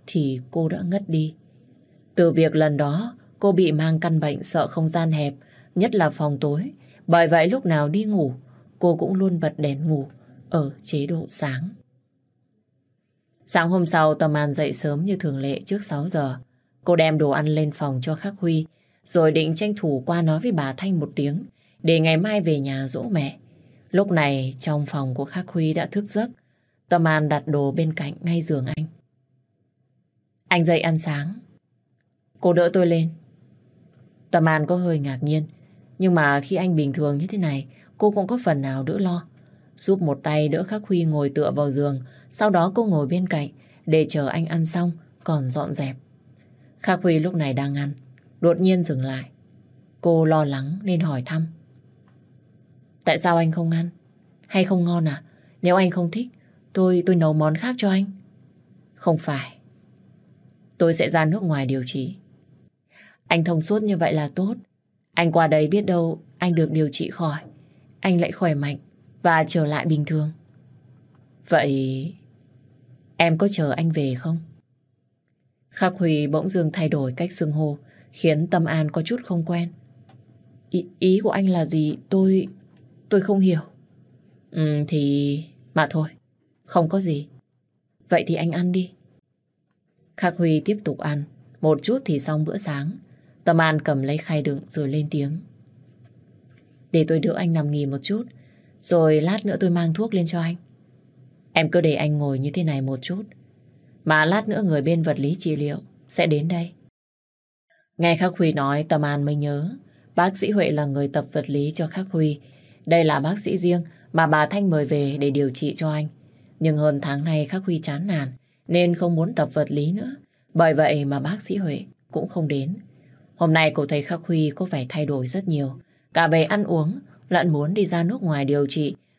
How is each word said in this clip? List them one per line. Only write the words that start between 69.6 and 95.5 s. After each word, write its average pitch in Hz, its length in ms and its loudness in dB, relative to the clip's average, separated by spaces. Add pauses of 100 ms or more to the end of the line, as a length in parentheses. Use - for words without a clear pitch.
lại 147 200 -4
bình 151 180 2
thường." 156 280 -2 (1160)
"Vậy 135 640 0 (1040)
em 165 220 4
có 202 120 2
chờ 156 200 0
anh 165 200 -2
về 143 240 -2
không?" 165 240 -4 (1300)
Khắc 185 280 0
Huy 156 280 2
bỗng 151 220 0
dưng 180 240 0
thay 160 160 -2
đổi 139 280 -2
cách 175 160 -4
xưng 151 200 -2
hô, 147 260 -2 (340)
khiến 165 340 2
Tâm 170 180 2
An 156 260 0
có 160 120 -2
chút 233 220 -4
không 170 200 -4
quen. 170 280 -4 (960)
"Ý, 180 160 -4 (120)
ý 185 240 4
của 208 80 2
anh 196 180 0
là 175 160 2
gì? 151 320 0 (120)
Tôi... 190 380 2 (640)
tôi 202 120 4
không 196 200 2
hiểu." 180 200 4 (920)
"Ừ, 151 380 -2
thì... 143 560 0 (300)
mà 156 160 2
thôi, 156 180 -2 (560)
không 165 240 0
có 196 120 0
gì. 156 280 -4 (800)
Vậy - 180 2
thì 165 80 0
anh 165 160 -2
ăn 180 220 -2
đi." 185 200 -2 (1200)
Khắc 175 200 -2
Huy 165 280 2
tiếp 208 200 -2
tục 151 140 -4
ăn, 147 260 -4 (360)
một 156 220 2
chút 240 220 0
thì 151 140 -2
xong 156 260 -2
bữa - 120 -6
sáng. 151 360 -6 (520)
Tâm 165 160 4
An 156 200 2
cầm 147 220 -2
lấy 143 160 -2
khay 156 240 -4
đựng 139 260 -4
rồi 147 200 -4
lên 147 220 -2
tiếng. 151 300 -4 (1500)